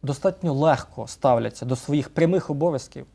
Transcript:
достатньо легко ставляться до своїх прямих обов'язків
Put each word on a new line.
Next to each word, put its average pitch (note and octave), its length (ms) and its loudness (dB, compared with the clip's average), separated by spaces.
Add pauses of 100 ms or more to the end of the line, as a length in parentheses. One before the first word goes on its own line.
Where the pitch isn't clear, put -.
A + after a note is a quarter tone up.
достатньо D#3+ 500 -2
легко C3+ 540 0
ставляться A#2+ 580 0
до B2+ 100 -2
своїх C#3+ 340 -2
прямих E3 400 0
обов'язків C#3+ 640 -4